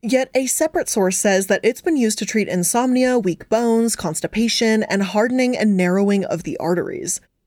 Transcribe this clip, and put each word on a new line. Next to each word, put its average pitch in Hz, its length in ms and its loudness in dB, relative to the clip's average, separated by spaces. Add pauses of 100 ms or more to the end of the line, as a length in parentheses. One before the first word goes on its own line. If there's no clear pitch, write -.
Yet 254 300 0
a 262 120 0
separate 311 420 -2
source 190 280 0
says 196 300 2
that - 160 0
it's 226 180 0
been 330 160 0
used 220 220 0
to 208 80 -4
treat 214 220 -2
insomnia, 247 720 2
weak 185 280 -4
bones, 233 460 2
constipation, 220 880 -2
and 196 180 -2
hardening 247 560 0
and 208 200 2
narrowing 196 480 2
of - 180 -6
the - 140 -8
arteries. - 640 -4 (260)